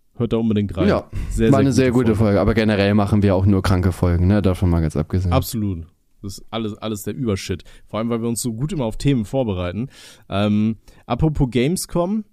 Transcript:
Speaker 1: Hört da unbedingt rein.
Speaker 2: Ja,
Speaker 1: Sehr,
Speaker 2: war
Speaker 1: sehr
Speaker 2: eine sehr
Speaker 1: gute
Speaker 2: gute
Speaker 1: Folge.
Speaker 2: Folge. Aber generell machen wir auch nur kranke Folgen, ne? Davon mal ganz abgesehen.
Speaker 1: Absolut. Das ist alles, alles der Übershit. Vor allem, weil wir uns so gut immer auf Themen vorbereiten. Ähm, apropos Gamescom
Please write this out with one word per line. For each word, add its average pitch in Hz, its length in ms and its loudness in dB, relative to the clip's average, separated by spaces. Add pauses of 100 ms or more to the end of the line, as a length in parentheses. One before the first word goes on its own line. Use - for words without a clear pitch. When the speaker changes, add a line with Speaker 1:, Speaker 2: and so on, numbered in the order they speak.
(160)
Speaker 1:
Hört 117 180 -4
da 117 40 0
unbedingt 104 400 -2
rein. 190 100 2
Speaker 2:
Ja, 131 220 0 (200)
Speaker 1:
Sehr, 113 220 0
Speaker 2:
war 139 60 6
Speaker 1:
sehr - 20 4
Speaker 2:
eine 139 120 4
sehr 127 200 2
Speaker 1:
gute 120 140 2
Speaker 2:
gute 113 100 4
Speaker 1:
Folge. - 20 0 (160)
Speaker 2:
Folge. 95 80 4
Aber 107 140 2
generell 104 400 2
machen 104 280 2
wir 98 120 4
auch 95 100 2
nur 98 160 4
kranke 90 300 2
Folgen, 87 360 2
ne? 101 140 4
Davon 92 300 0
mal 85 100 2
ganz 80 140 -2
abgesehen. 90 380 -2
Speaker 1:
Absolut. 101 520 -4 (380)
Das 101 160 -12
ist - 120 -20
alles, 110 260 -6
alles 107 260 -8
der 104 120 -8
Übershit. 98 480 -4 (240)
Vor 104 120 -8
allem, 117 100 -4
weil 117 120 -2
wir 117 80 -4
uns 117 120 -6
so 120 120 -6
gut 131 200 -6
immer 143 120 -4
auf 110 120 -6
Themen 135 280 0
vorbereiten. 101 640 -4 (400)
Ähm, 107 480 0 (280)
apropos 143 460 0
Gamescom 175 800 -2